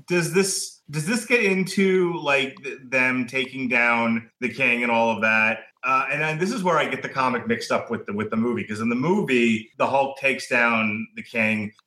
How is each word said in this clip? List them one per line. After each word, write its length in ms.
does 260
this, 480
does 160
this 200
get 180
into, 680
like, 480
th-, 160
them 380
taking 420
down 600
the 80
king 340
and 80
all 200
of 100
that? 440
Uh, 260
and 120
then 160
this 120
is 120
where 160
I 100
get 140
the 80
comic 360
mixed 240
up 200
with 160
the, 80
with 160
the 60
movie, 280
'cause 160
in 80
the 80
movie, 800
the 100
Hulk 320
takes 300
down 640
the 80
king, 500